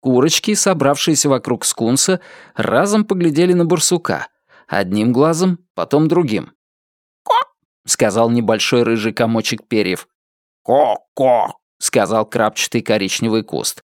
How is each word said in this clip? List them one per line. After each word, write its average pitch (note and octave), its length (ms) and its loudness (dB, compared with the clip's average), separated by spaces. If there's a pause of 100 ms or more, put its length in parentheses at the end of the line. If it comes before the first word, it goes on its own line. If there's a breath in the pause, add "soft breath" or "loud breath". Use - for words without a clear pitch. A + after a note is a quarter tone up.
Курочки, C3 520 2
собравшиеся D3 760 0
вокруг B2 340 -2
скунса, C3+ 560 0 (360 loud breath)
разом G3+ 500 0
поглядели F3 480 2
на F3 120 2
барсука. E3+ 640 -2 (400 soft breath)
Одним G#2 460 0
глазом, E3 460 2 (160)
потом D3 340 0
другим. D3+ 420 -2 (720)
«Ко!» A#4 120 0 (500)
сказал A2+ 440 0
небольшой A#2 540 0
рыжий A2+ 300 -2
комочек A2+ 520 -4
перьев. F#2+ 440 -4 (540)
«Ко-ко!» B2 920 0 (220)
сказал G#2+ 460 0
крапчатый A2 560 -2
коричневый G#2+ 640 -2
куст. - 380 -8 (120)